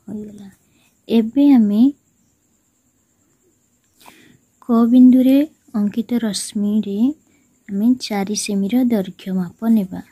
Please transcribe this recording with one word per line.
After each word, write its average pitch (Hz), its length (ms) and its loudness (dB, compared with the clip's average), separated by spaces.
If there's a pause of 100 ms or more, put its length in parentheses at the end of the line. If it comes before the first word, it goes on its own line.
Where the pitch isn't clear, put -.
ହୋଇଗଲା। 208 480 -16 (600)
ଏବେ 233 360 0 (100)
ଆମେ 214 260 2 (2750)
କ - 60 -20 (200)
ବିନ୍ଦୁରେ 254 520 6 (360)
ଅଙ୍କିତ 208 400 -4
ରଶ୍ମିରେ 208 840 -4 (720)
ଆମେ 202 260 -4
ଚାରି 208 420 -6
ସେମିର 196 380 -4 (100)
ଦୈର୍ଘ୍ୟ 196 480 -4
ମାପ 185 260 -6 (100)
ନେବା। 185 320 -2 (120)